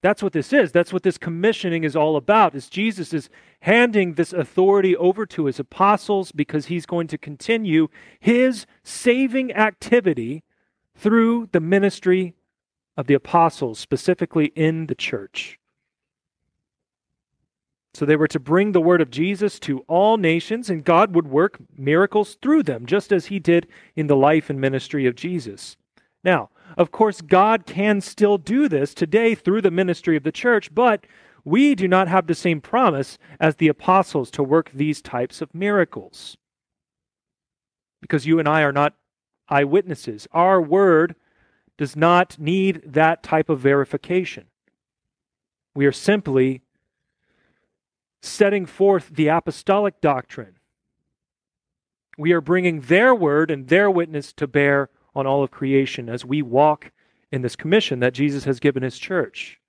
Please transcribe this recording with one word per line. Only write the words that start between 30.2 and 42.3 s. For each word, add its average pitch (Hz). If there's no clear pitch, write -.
the 160
church, 226
but 220
we 262
do 185
not 185
have 180
the 165
same 165
promise 180
as 156
the 156
apostles 170
to 147
work 151
these 147
types -
of 156
miracles, 175
because 143
you 160
and 156
I 156
are 143
not 143
eyewitnesses. 143
Our 180
word 170
does 143
not 175